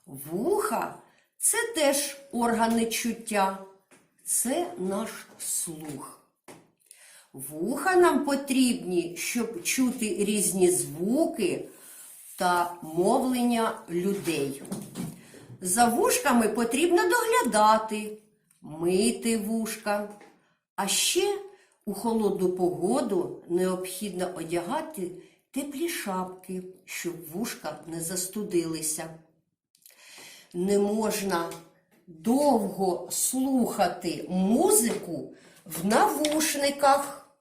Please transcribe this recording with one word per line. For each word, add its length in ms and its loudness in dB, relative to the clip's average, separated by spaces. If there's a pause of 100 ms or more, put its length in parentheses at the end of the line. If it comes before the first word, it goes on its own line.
Вуха — 920 -2 (400)
це 200 2 (160)
теж 420 0 (160)
органи 540 2
чуття, 720 -2 (680)
це 500 0
наш 320 -4 (280)
слух. 800 -8 (1120)
Вуха 640 -2
нам 280 6
потрібні, 920 0
щоб 460 -4
чути 560 0
різні 520 2
звуки 960 0 (680)
та 460 2
мовлення 960 2 (120)
людей. 720 -2 (1000)
За 260 4
вушками 640 4
потрібно 540 2
доглядати, 1160 2 (440)
мити 760 0
вушка. 680 -4 (680)
А 120 -2
ще 500 2 (460)
у 100 -4
холодну 580 0
погоду 960 0
необхідно 880 -2
одягати 720 -4 (400)
теплі 380 -4
шапки, 720 -6 (220)
щоб 300 -8 (180)
вушка 540 -6
не 140 -8
застудилися. 1040 -4 (1500)
Не 240 2
можна 720 0 (580)
довго 1000 2
слухати 1160 0
музику 1080 2 (320)
в 200 -6
навушниках. 1400 2 (100)